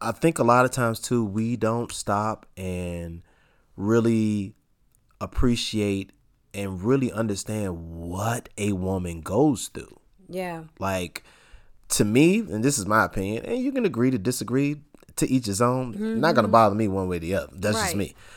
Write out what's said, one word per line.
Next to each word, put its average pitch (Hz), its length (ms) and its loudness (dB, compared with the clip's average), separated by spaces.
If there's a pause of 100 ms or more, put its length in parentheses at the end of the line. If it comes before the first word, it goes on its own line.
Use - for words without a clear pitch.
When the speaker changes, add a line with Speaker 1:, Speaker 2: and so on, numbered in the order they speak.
Speaker 1:
I 113 40 -2
think 165 280 0
a - 20 4
lot 120 220 6
of 123 80 0
times 117 260 0
too, 120 260 0
we 110 320 -2
don't 113 360 -2
stop 107 540 -4 (100)
and 87 680 -6 (540)
really 110 800 2 (680)
appreciate 101 880 0 (420)
and 95 300 -8
really 123 300 2
understand 104 680 -4 (140)
what 92 560 -6 (100)
a 101 140 0
woman 92 480 -4
goes 117 480 0
through. - 320 -16 (280)
Speaker 2:
Yeah. 170 360 -8 (160)
Speaker 1:
Like, - 420 -4 (680)
to - 140 2
me, 156 360 4
and 110 240 -4
this 139 120 2
is 95 100 -4
my 107 180 4
opinion, 104 400 -4
and 247 180 -2
you 277 80 -2
can 240 160 -2
agree 123 240 2
to 127 80 0
disagree, 127 640 -2 (360)
to - 120 0
each 127 180 0
his 98 140 0
own. 127 300 0 (300)
Not 160 140 2
gonna 113 140 4
Speaker 2:
Mm-hmm. 98 40 0
Speaker 1:
bother 110 220 8
me 107 140 2
one 95 180 0
way 90 100 -2
or 85 40 -4
the 85 140 -2
other. 71 180 -2
That's 104 240 0
just 208 120 0
Speaker 2:
Right. 87 80 -2
Speaker 1:
me. 101 180 -4 (220)